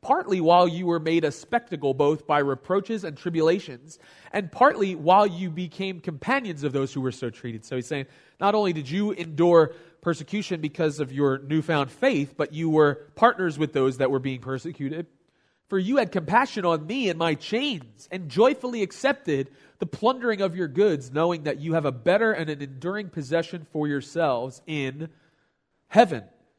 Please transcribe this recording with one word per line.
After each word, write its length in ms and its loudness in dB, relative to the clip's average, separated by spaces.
"Partly 400 0
while 260 6
you 200 -4
were 120 0
made 240 0
a 80 0
spectacle 600 -4
both 340 0
by 120 4
reproaches 680 -2
and 100 -10
tribulations, 840 -2
and 180 -4
partly 440 2
while 300 6
you 240 -4
became 520 -8
companions 640 -4
of 100 -4
those 180 -2
who 100 -6
were 120 -4
so 160 -8
treated." 340 -12
So 140 -8
he's 100 -8
saying, 200 -8
not 160 2
only 180 2
did 160 -6
you 220 -2
endure 640 4
persecution 580 -6
because 400 -4
of 140 -6
your 240 2
newfound 520 -2
faith, 460 0
but 160 -2
you 180 -4
were 260 6
partners 420 2
with 140 -2
those 280 0
that 120 2
were 80 0
being 220 -6
persecuted. 680 -8
"For 100 2
you 180 0
had 140 0
compassion 540 0
on 200 0
me 240 -2
and 80 -2
my 180 0
chains, 760 -6
and 180 -10
joyfully 520 2
accepted 680 -2
the 60 -4
plundering 560 0
of 140 -2
your 120 -4
goods, 440 0
knowing 320 0
that 160 -4
you 140 -4
have 120 0
a 60 0
better 400 2
and 180 -4
an 120 -8
enduring 480 -8
possession 640 -4
for 160 -2
yourselves 760 -2
in 440 -6
heaven. 360 4